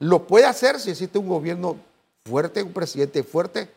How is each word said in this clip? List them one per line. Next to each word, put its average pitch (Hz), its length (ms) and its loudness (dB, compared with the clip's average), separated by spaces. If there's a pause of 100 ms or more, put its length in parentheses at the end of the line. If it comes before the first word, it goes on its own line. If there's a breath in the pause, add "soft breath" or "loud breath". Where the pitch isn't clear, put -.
lo 180 260 4
puede 220 180 8
hacer 269 340 2
si 220 120 -8
existe 180 260 -6
un 196 120 -4
gobierno 170 500 -4 (480)
fuerte, 156 360 -2
un 175 120 -12
presidente 143 480 -4
fuerte, 190 540 -6